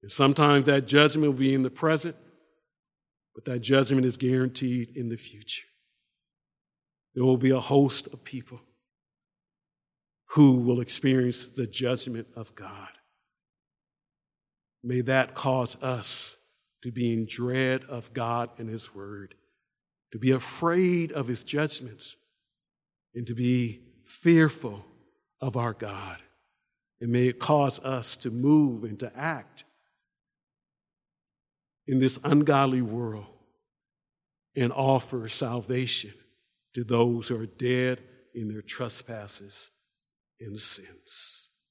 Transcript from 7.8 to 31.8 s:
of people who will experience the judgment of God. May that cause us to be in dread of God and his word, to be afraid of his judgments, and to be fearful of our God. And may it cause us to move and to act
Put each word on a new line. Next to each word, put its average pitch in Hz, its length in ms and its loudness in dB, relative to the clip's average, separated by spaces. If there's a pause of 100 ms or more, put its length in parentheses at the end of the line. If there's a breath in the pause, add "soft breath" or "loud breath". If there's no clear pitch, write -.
of - 120 -20
people - 380 -14 (1700)
who 135 320 8
will 123 200 0
experience 123 640 0
the 123 220 -8
judgment 120 680 -6
of 113 200 -16
God. 98 340 -18 (1900)
May 123 180 -2
that 131 320 0
cause 131 480 -2
us - 560 -6 (460)
to 123 80 -10
be 117 200 -2
in 113 160 -2
dread 127 580 -2
of 120 280 -14
God 120 460 -4
and 113 100 -10
his 110 240 -12
word, 101 400 -16 (800)
to 117 80 -12
be 131 120 2
afraid 170 800 0
of 135 160 -4
his 120 160 -6
judgments, 143 720 -6 (1000)
and 120 100 -10
to 120 80 -8
be 123 480 0 (220)
fearful 156 840 2 (560)
of 127 160 -4
our 117 160 -4
God. 98 440 -12 (840)
And 117 100 -4
may 123 160 4
it 123 120 -2
cause 143 400 2
us 131 380 -6
to 135 120 -8
move 127 540 2
and 107 160 -10
to 120 180 -10
act 147 460 -8 (2250)